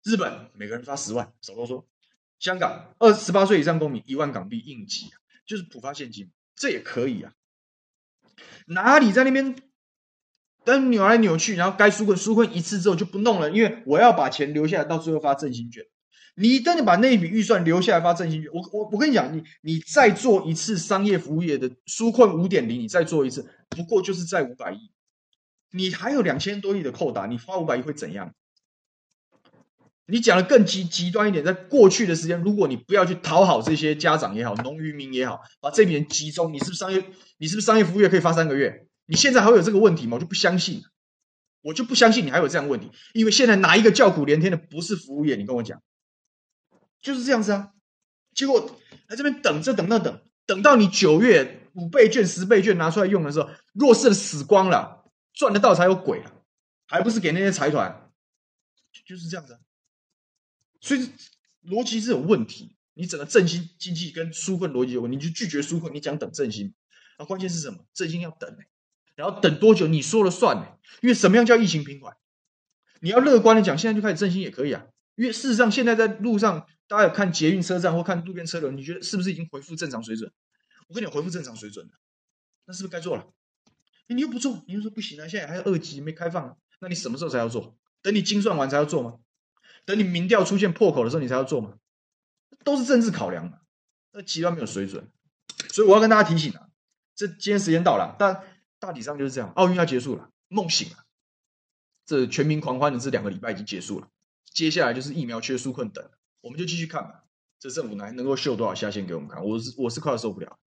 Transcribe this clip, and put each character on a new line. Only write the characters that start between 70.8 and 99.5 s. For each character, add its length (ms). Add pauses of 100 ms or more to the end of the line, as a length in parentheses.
因 80
为 60
什 160
么 60
样 100
叫 80
疫 140
情 160
平 160
缓？ 160 (840)
你 120
要 100
乐 180
观 160
的 80
讲， 160
现 100
在 60
就 100
开 80
始 60
振 140
兴 80
也 100
可 160
以 60
啊， 140 (280)
因 100
为 80
事 160
实 60
上 160
现 160
在 80
在 140
路 280
上， 300 (220)
大 100
家 60
有 60
看 220
捷 200
运 100
车 160
站 160
或 80
看 220
路 80
边 120
车 140
流， 140
你 100
觉 100
得 80
是 160
不 60
是 80
已 60
经 100
恢 140
复 160
正 120
常 140
水 140
准？ 160 (560)
我 60
跟 60
你 60
讲， 80
恢 80
复 80
正 140
常 100
水 160
准 160
了， 60 (720)
那 80
是 80
不 60
是 40
该 60
做 180
了？ 80 (840)
你 120
又 60
不 140
做， 260
你 80
又 60
说 100
不 100
行 200
啊， 80
现 120
在 60
还 80
有 80
二 160
级 220
没 100
开 180
放 200
啊， 80 (240)
那 80
你 80
什 120
么 80
时 60
候 80
才 80
要 100
做？ 280 (260)
等 100
你 80
精 220
算 140
完 120
才 80
要 80
做 160
吗？ 200 (640)
等 140
你 60
民 240
调 160
出 120
现 160
破 200
口 100
的 80
时 60
候 40
你 60
才 80
要 80
做 180
吗？ 140 (880)
都 140
是 80
政 180
治 80
考 200
量 200
嘛， 80 (540)
那 100
极 180
端 140
没 60
有 60
水 200
准。 240 (600)
所 140
以 40
我 60
要 60
跟 80
大 140
家 60
提 100
醒 140
啊， 160 (480)
这， 100
今 240
天 80
时 140
间 100
到 140
了， 200
但 280 (340)
大 140
体 100
上 160
就 60
是 80
这 80
样， 160